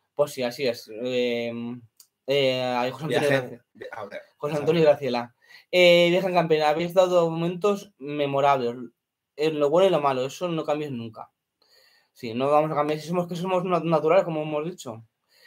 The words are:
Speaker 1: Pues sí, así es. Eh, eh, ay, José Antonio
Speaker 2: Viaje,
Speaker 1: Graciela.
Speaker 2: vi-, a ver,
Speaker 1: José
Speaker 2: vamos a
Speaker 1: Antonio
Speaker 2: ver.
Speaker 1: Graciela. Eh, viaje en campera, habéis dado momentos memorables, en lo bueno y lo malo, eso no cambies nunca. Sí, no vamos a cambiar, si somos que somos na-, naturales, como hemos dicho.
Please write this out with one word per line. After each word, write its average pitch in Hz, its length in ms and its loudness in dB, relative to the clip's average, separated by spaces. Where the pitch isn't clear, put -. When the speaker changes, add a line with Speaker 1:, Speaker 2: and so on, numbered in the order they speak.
Speaker 1:
Pues 143 180 -2
sí, 131 100 -8
así 123 240 -4
es. 117 260 -6
Eh, 120 600 -4
eh, 131 360 0
ay, 123 140 -2
José 131 140 -10
Antonio 147 160 -2
Speaker 2:
Viaje, 143 160 2
Speaker 1:
Graciela. 120 360 -8
Speaker 2:
vi-, - 200 -18
a 107 140 -12
ver, - 140 -16
Speaker 1:
José 147 160 -8
Speaker 2:
vamos 156 40 -4
a 147 40 -4
Speaker 1:
Antonio 160 220 2
Speaker 2:
ver. 151 80 6
Speaker 1:
Graciela. 123 440 -2
Eh, 175 400 8
viaje 185 160 2
en 180 80 -2
campera, 160 360 2
habéis 170 240 -2
dado 180 360 4
momentos 180 680 -2
memorables, 139 760 0
en 151 240 -2
lo 143 100 2
bueno 185 180 4
y - 20 2
lo 160 100 2
malo, 135 260 0
eso 180 220 -8
no 160 160 -4
cambies 151 260 -4
nunca. 117 400 -12
Sí, 113 220 -12
no 135 160 -2
vamos 151 200 2
a 156 40 -6
cambiar, 151 260 -2
si - 80 -12
somos 175 200 -2
que 175 80 -10
somos 180 280 -2
na-, 180 160 0
naturales, 160 440 2
como 156 180 -4
hemos 151 220 -6
dicho. 127 380 -12